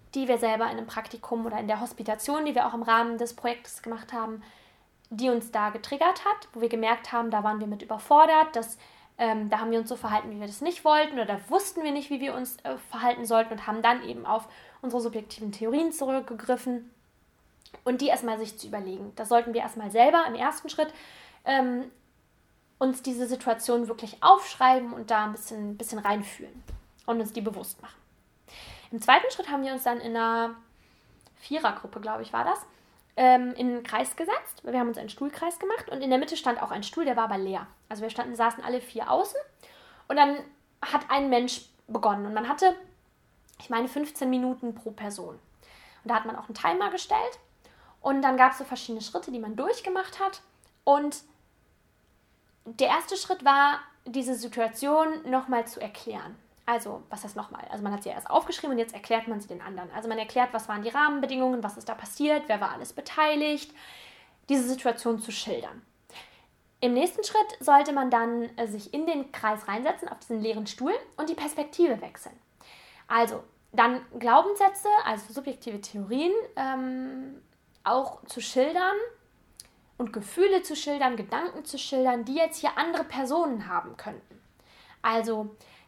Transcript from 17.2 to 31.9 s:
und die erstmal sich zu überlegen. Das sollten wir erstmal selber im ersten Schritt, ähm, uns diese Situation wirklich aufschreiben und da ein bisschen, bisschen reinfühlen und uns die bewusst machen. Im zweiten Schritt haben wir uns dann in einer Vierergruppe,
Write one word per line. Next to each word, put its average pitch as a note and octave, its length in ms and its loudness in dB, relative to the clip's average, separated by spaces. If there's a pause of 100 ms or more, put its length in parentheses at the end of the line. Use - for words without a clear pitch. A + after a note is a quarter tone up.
und B3+ 180 0
die D4 60 0
erstmal A#3 320 0
sich G#3+ 180 -10
zu - 80 -16
überlegen. G3+ 520 -10
Das A3 120 -8
sollten A#3 240 4
wir A3+ 80 0
erstmal G#3+ 300 -8
selber D4+ 340 8
im C4+ 80 -4
ersten D4+ 360 -4
Schritt, D#4 220 -2 (520)
ähm, B3+ 480 0 (880)
uns C4 240 0
diese B3 240 -4
Situation A#3+ 600 0
wirklich A3+ 360 -10
aufschreiben C4 680 6
und A3+ 180 -6
da G#3+ 140 2
ein G#3 80 -6
bisschen, G#3 440 -10
bisschen A3+ 220 -8
reinfühlen G#3 640 -4 (420)
und A#3 160 0
uns A3 100 -4
die A3+ 100 -6
bewusst G3+ 420 -8
machen. - 120 -20 (960)
Im A3+ 100 -8
zweiten G4 300 6
Schritt E4+ 180 -8
haben C#4 140 -2
wir C4+ 100 -4
uns B3+ 100 -8
dann A#3+ 160 0
in A#3 160 -6
einer A3+ 400 0 (840)
Vierergruppe, - 600 -4